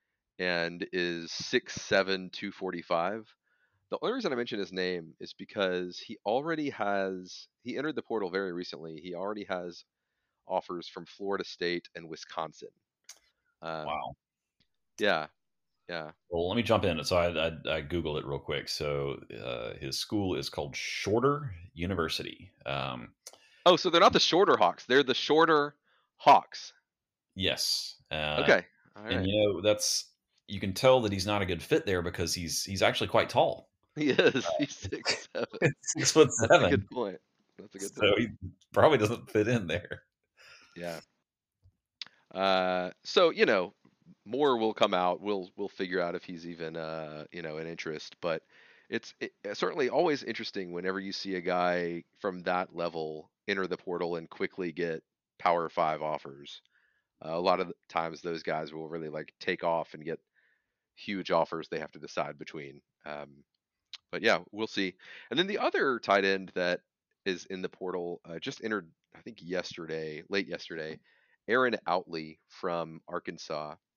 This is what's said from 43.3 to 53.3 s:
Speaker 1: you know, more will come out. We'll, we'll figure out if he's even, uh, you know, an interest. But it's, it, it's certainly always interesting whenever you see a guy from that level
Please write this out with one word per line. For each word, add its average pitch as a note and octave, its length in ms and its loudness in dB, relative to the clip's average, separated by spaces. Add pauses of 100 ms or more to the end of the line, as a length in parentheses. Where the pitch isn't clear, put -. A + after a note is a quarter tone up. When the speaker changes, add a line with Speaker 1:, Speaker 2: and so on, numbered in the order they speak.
Speaker 1:
you G3+ 160 4
know, G2 260 4 (520)
more B2+ 340 2
will A2 160 2
come G#2 200 4
out. F2+ 260 2
We'll, G2 360 -4
we'll G2+ 120 -6
figure F#2 320 -2
out F2 160 -2
if F2 80 -12
he's E2+ 200 -12
even, E2 320 -8
uh, D#2+ 540 -8
you F2 120 -10
know, D#2 160 -8
an D#2+ 100 -8
interest. D#2+ 520 -10
But D#2+ 220 -2 (480)
it's, - 300 -6
it, A2+ 100 -6 (140)
it's G#2 160 -6
certainly D#3 300 0
always D3 340 2
interesting G2+ 480 -6
whenever F#2 260 -2
you G2 140 -6
see F#2+ 240 -6
a F2+ 40 -4
guy F2 640 0 (160)
from F2+ 240 -6
that F2+ 320 -2
level E2 560 -6 (160)